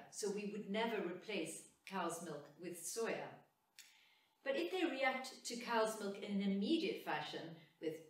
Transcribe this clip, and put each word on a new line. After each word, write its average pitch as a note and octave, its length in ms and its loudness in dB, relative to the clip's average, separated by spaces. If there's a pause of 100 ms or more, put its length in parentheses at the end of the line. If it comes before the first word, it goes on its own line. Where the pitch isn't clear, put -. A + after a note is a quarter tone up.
(100)
So G3+ 200 0
we G3+ 220 -2
would F3 180 -4
never A3 320 2
replace E3+ 600 -4 (240)
cow's E3+ 360 -2
milk D3 240 -6 (140)
with F3+ 220 -8
soya. F#3 460 -2 (1120)
But C4+ 140 0
if E4+ 140 2
they F4+ 140 2
react C4 640 2
to A#3+ 100 -4
cow's A3+ 440 2
milk G3 220 -2
in G3+ 80 -4
an G3 120 4
immediate G3 640 4
fashion, - 520 -2 (240)
with D#3+ 140 0 (160)